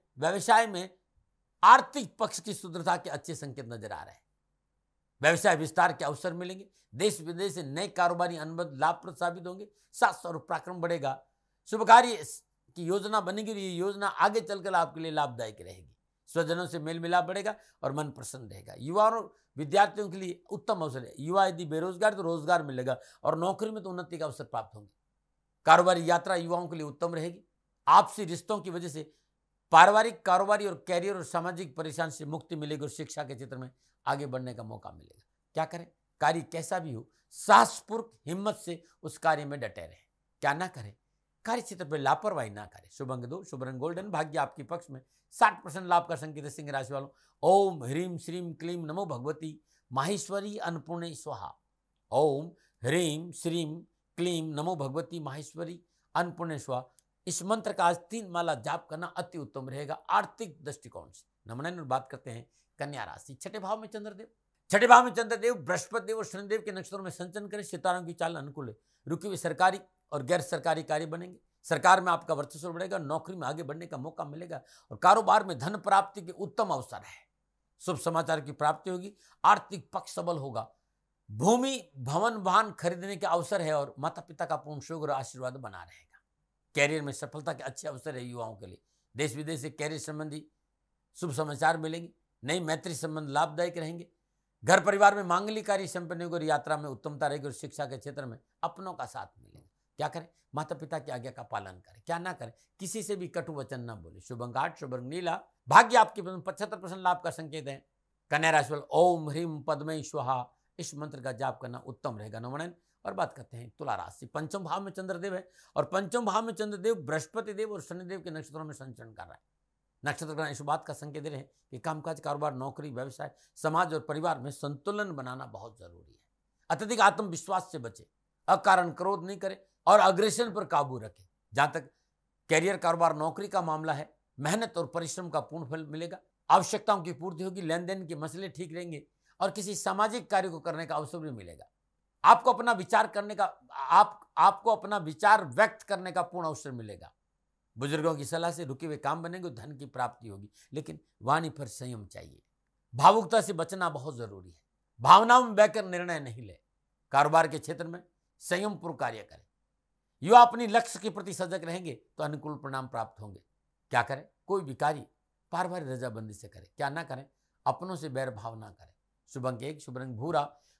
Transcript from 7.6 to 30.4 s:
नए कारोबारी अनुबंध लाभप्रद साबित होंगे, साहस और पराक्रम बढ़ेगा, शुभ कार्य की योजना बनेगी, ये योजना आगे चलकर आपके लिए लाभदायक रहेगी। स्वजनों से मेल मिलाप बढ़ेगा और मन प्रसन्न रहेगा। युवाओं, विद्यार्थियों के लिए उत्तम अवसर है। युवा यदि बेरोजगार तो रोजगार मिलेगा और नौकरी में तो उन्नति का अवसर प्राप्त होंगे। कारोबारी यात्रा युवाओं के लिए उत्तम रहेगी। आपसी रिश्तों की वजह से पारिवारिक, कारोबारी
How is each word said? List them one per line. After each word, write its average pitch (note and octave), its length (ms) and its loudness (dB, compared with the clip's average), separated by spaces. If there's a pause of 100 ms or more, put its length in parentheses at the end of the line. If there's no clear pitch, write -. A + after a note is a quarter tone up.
नए D#3+ 260 -6
कारोबारी F3 480 0
अनुबंध D#3 420 -8
लाभप्रद E3 360 0
साबित F3 300 -4
होंगे, F#3+ 220 -14 (260)
साहस - 320 2
और D#3+ 140 -6
पराक्रम F3 400 -8
बढ़ेगा, D#3+ 400 -4 (480)
शुभ A3 180 -2
कार्य A3+ 380 10 (520)
की F3 80 -8
योजना G3+ 380 0
बनेगी, G3+ 300 -6
ये G3 180 -6
योजना G3 360 -2
आगे G#3 360 2
चलकर F#3+ 320 -4
आपके E3 260 0
लिए E3 100 -6
लाभदायक A#2+ 500 -4
रहेगी। F2+ 360 -20 (320)
स्वजनों E3+ 380 -2
से D3 120 -8
मेल D#3+ 220 -6
मिलाप F3 240 2
बढ़ेगा G3 300 -4 (280)
और C3+ 100 -4
मन D3 180 -4
प्रसन्न B2 380 -14
रहेगा। G2 300 -18
युवाओं, G#3+ 440 2 (340)
विद्यार्थियों G3 540 2
के F3 60 -10
लिए F#3 340 -8
उत्तम F#3+ 320 -2
अवसर C3 220 -6
है। - 140 -16
युवा F3+ 280 4
यदि F3+ 200 -2
बेरोजगार F3+ 480 0
तो F#3+ 80 -6
रोजगार E3+ 400 2
मिलेगा B2+ 340 -4 (280)
और D#3 140 2
नौकरी F#3+ 320 -2
में G#3+ 120 -10
तो F#3+ 80 -10
उन्नति F3 280 -10
का D#3 80 -4
अवसर C#3 180 -10
प्राप्त A2 300 -8
होंगे। G#2 140 -18 (800)
कारोबारी E3+ 440 8
यात्रा E3+ 260 2
युवाओं E3+ 320 -4
के E3+ 80 -10
लिए D#3 100 -8
उत्तम E3+ 280 -6
रहेगी। E3+ 280 -6 (440)
आपसी G#3 380 8
रिश्तों F3 360 -4
की F3+ 100 -10
वजह F3 180 -6
से D3+ 220 -10 (600)
पारिवारिक, G#3 520 10
कारोबारी G3 420 4